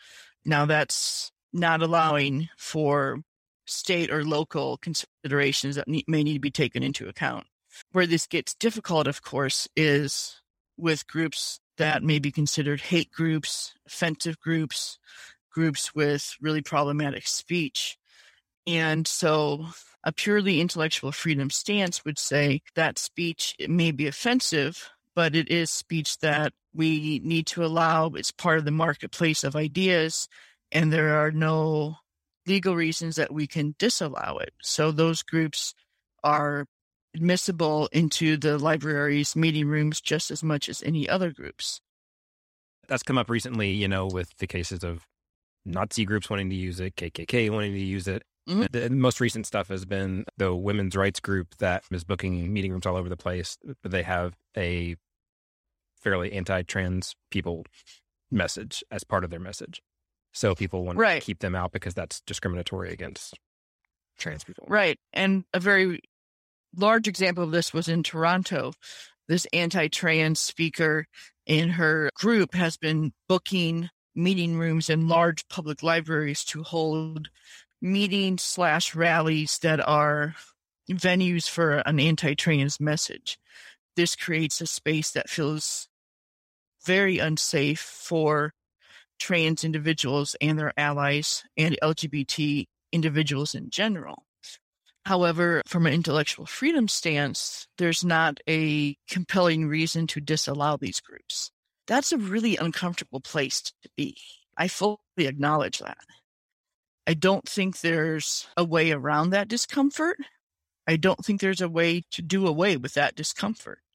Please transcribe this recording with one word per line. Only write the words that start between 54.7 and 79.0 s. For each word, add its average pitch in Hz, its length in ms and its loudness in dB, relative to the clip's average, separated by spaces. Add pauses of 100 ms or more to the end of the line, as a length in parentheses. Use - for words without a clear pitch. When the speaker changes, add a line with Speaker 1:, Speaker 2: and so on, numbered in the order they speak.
Speaker 2:
fairly 95 360 0
anti-trans 92 800 -2 (160)
people 87 340 -4 (640)
message - 640 -4
as 101 120 -8
part 95 200 0
of 85 80 -8
their 85 80 -10
message. - 420 -14 (520)
So 101 200 2
people 92 300 -2
want 90 160 -2
Speaker 1:
Right. 190 220 4
Speaker 2:
to - 40 -14
keep 98 140 -6
them 90 160 -2
out 90 160 -2
because - 240 -8
that's - 320 -8
discriminatory 90 640 -6
against - 480 -14 (800)
trans 151 240 -8
people. - 240 -18
Speaker 1:
Right. 190 320 2 (140)
And 190 400 2
a 185 60 0
very 190 420 4 (760)
large 214 320 4
example 180 360 0
of 160 80 -2
this 165 220 0
was 165 140 -2
in 165 160 0
Toronto. 170 680 0 (540)
This 175 260 2
anti-trans 160 880 2
speaker 156 680 0 (400)
in 156 220 4
her 156 440 2
group 214 400 2
has 175 240 0
been 156 360 0 (140)
booking 170 640 0 (240)
meeting 170 460 2
rooms 165 300 0
in 160 180 4
large 165 400 2
public 151 340 -8
libraries 156 640 0
to 156 160 -8
hold 160 680 -2 (520)
meetings 190 600 0
slash 170 500 0
rallies 160 680 2